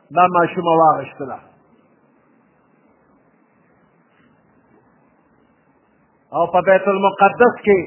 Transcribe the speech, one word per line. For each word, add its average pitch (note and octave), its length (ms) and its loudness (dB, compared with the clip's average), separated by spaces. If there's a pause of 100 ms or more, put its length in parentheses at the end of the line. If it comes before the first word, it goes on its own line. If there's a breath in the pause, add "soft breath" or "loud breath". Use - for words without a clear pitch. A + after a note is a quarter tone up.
(160)
دا F3+ 120 2
ماشومه E3+ 540 -2
واغشتله. C#3 580 -4 (4000)
او E3 160 -2
په F3+ 140 0
بیت F#3+ 260 2
المقدس G3 680 2 (120)
کې G3+ 220 2